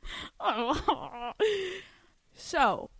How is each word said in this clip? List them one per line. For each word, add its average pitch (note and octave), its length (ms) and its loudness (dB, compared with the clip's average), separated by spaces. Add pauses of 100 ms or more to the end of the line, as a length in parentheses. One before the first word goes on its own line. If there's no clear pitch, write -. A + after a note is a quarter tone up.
<laughs> D4 1700 0 (560)
So - 640 2